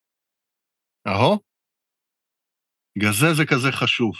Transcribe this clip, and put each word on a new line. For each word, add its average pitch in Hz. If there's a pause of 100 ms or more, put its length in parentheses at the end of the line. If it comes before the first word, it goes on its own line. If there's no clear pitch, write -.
(1080)
אהו? 131 (1600)
בגלל 104
זה 151
זה 151
כזה 131
חשוב. 113